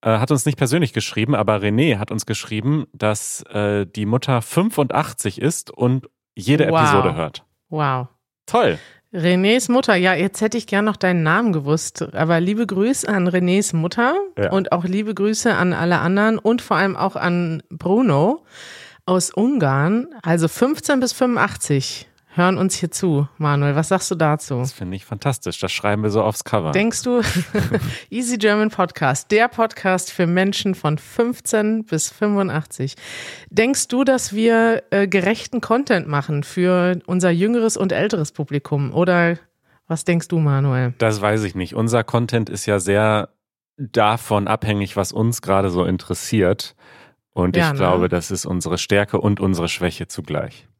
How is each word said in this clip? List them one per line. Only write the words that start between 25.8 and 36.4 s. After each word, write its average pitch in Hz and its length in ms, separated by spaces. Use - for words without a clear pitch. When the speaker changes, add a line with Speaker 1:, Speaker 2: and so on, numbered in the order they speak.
Speaker 1:
wir 107 60
so 107 140
aufs 104 220
Cover. 87 260
Speaker 2:
Denkst 208 320
du, 247 180
<laughs> - 460
Easy 240 280
German 214 320
Podcast, 160 640
der 220 160
Podcast 196 640
für 175 160
Menschen 190 480
von 156 220
fünfzehn 220 880
bis 160 240
fünfundachtzig. 165 840
Denkst 233 380
du, 247 160
dass 254 280
wir, 226 560
äh, 202 200
gerechten 202 520
Content 226 480
machen 147 340